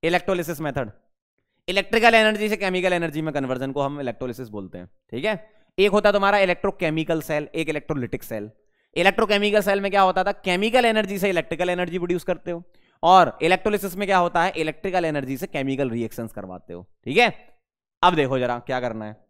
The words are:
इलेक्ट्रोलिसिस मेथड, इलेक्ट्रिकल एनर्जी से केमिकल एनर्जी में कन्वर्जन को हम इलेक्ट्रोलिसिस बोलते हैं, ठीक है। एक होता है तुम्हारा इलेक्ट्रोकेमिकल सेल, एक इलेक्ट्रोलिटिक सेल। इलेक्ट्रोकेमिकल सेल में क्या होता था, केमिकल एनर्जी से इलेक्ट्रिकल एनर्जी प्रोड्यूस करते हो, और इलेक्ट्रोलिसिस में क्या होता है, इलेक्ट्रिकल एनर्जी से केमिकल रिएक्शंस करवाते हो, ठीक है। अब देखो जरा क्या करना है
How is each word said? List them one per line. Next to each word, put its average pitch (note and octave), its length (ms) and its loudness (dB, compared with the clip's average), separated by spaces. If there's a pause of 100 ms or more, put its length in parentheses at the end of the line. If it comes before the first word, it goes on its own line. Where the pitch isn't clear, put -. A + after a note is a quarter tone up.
इलेक्ट्रोलिसिस F3 580 -2
मेथड, C3+ 280 -4 (760)
इलेक्ट्रिकल A3 480 4
एनर्जी G#3+ 340 4
से G#3+ 80 -2
केमिकल F#3 360 0
एनर्जी D#3+ 280 -2
में D#3 120 -4
कन्वर्जन C3+ 380 -4
को C#3 100 -4
हम C#3+ 180 -4
इलेक्ट्रोलिसिस B2 500 -8
बोलते G2 280 -12
हैं, F2+ 100 -14 (240)
ठीक C3+ 140 -6
है। G#3+ 100 0 (420)
एक G3 140 4
होता G#3 180 4
है G3+ 40 2
तुम्हारा G3+ 260 4
इलेक्ट्रोकेमिकल E3 840 0
सेल, D3+ 340 -4
एक E3 140 -4
इलेक्ट्रोलिटिक C#3+ 540 -6
सेल। G#2+ 260 -10 (460)
इलेक्ट्रोकेमिकल G3+ 680 2
सेल G3 200 0
में G3 100 -4
क्या G3 100 4
होता F#3 220 2
था, G3+ 100 0
केमिकल G#3 520 2
एनर्जी G#3+ 340 0
से G3 100 0
इलेक्ट्रिकल E3+ 400 -2
एनर्जी F3+ 300 -2
प्रोड्यूस F3 240 -2
करते F3+ 280 -6
हो, E3+ 120 -8 (400)
और F3 380 6
इलेक्ट्रोलिसिस F#3 540 0
में G3 120 -4
क्या F#3+ 100 4
होता F3 260 2
है, F#3+ 140 0
इलेक्ट्रिकल E3+ 480 -2
एनर्जी C#3 320 -4
से D3+ 100 -8
केमिकल C3+ 420 -4
रिएक्शंस A2+ 440 -6
करवाते F#2 400 -14
हो, F2 120 -14 (200)
ठीक C#3 120 0
है। A#3 120 6 (720)
अब F3+ 120 6
देखो C3+ 240 2
जरा A#2+ 220 -2
क्या B2+ 180 -4
करना A2 260 -6
है G#2+ 100 -12 (140)